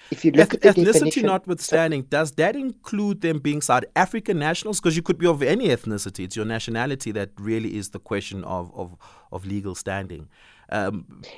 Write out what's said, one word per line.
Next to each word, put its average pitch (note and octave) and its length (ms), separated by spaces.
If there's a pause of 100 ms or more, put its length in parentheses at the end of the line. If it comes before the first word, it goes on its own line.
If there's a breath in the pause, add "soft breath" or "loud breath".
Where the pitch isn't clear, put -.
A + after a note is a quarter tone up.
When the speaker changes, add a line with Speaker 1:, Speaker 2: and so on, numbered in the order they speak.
Speaker 1:
If - 160
you D3+ 60
look D#3 220
Speaker 2:
Eth-, - 120
Speaker 1:
at G3 100
the F3 60
Speaker 2:
ethnicity G#3 120
Speaker 1:
definition, D#3+ 340
Speaker 2:
notwithstanding, D#3+ 760
does D3 300
that F#3 220
include G#3 680
them D#3+ 180
being D3 220
South B2 220 (120)
African F#3 440
nationals? E3+ 400
'Cause D#3+ 160
you E3+ 60
could - 160
be F3 100
of D3+ 140
any F3+ 280
ethnicity. G#2 560
It's F#2+ 100
your G#2+ 100
nationality A2+ 640
that G2+ 260
really G#2+ 400
is F#2+ 140
the G2 80
question G2 440
of, F2+ 320
of, F2 200 (360 soft breath)
of F#2+ 140
legal G2 300
standing. F#2 520 (420 soft breath)
Um, G2+ 520 (160)